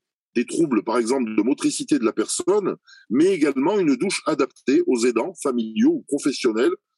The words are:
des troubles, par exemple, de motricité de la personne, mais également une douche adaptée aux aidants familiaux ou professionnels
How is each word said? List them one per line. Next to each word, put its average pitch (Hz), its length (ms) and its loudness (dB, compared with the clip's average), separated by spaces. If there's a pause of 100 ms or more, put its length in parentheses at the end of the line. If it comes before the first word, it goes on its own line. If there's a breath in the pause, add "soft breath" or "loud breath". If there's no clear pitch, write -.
(360)
des 117 100 0
troubles, 131 380 0
par 110 140 -2
exemple, 117 380 0
de 104 60 2
motricité 139 580 0
de 113 60 -2
la 110 60 2
personne, 165 640 -2 (340 soft breath)
mais 143 180 4
également 151 520 2
une 147 160 2
douche 170 300 -4
adaptée - 640 0
aux 120 180 0
aidants 127 360 0
familiaux 117 500 0
ou 254 160 -2
professionnels 135 640 0 (240)